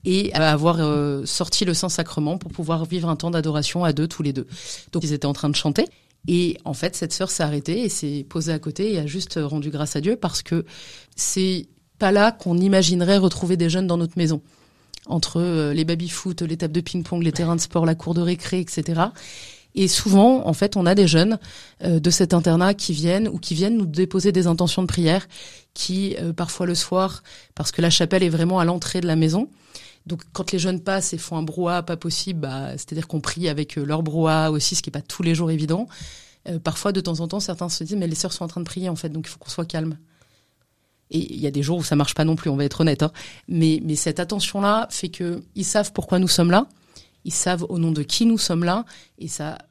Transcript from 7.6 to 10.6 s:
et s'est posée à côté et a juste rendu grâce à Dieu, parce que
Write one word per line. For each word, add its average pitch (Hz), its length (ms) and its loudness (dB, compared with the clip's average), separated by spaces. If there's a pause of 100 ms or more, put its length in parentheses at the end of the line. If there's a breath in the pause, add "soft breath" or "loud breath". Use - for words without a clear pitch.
et 220 60 0
s'est 143 400 -4
posée 165 240 -4
à 156 60 -2
côté 190 340 -2
et 185 60 0
a 151 80 -2
juste 170 360 -6
rendu 147 280 -4
grâce 151 260 -4
à 147 60 -2
Dieu, 208 140 0
parce - 260 -4
que - 240 -2 (500 loud breath)